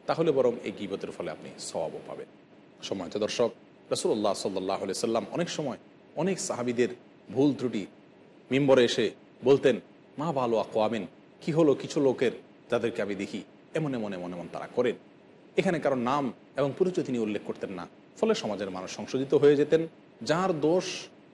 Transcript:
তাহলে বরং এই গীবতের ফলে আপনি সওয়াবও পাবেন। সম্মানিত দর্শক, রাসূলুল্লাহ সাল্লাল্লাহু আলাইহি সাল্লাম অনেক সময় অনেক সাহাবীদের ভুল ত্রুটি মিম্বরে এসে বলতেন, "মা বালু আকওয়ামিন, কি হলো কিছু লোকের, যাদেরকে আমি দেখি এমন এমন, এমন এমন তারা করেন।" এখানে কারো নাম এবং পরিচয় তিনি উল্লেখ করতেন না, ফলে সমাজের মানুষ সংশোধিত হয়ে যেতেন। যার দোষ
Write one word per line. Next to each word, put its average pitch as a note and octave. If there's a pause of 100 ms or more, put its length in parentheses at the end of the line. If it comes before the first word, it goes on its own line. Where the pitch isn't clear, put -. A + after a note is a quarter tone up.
তাহলে D#3
বরং B2
এই A2+
গীবতের F#2+
ফলে E2+
আপনি - (100)
সওয়াবও D#2
পাবেন। C#2+ (580)
সম্মানিত F#2+
দর্শক, G#2+ (380)
রাসূলুল্লাহ A2+
সাল্লাল্লাহু F#2+
আলাইহি A2+
সাল্লাম A2+
অনেক E3+
সময় C3+ (380)
অনেক E3+
সাহাবীদের A#2+ (420)
ভুল C3+
ত্রুটি A2+ (640)
মিম্বরে C3
এসে A2+ (320)
বলতেন, C3 (380)
"মা D#3+
বালু B2
আকওয়ামিন, G#2+ (340)
কি F3
হলো D3+
কিছু -
লোকের, B2+ (380)
যাদেরকে A#2
আমি G2+
দেখি G2 (300)
এমন D3+
এমন, G#2+
এমন F2+
এমন F2
তারা D#2+
করেন।" G#3+ (640)
এখানে F3+
কারো C3+
নাম B2+ (240)
এবং C3+
পরিচয় F3+
তিনি B2
উল্লেখ G#2+
করতেন -
না, F2 (300)
ফলে A3
সমাজের G2+
মানুষ F#2
সংশোধিত C3
হয়ে C#3+
যেতেন। D#3+ (340)
যার D#3+
দোষ E3+ (260)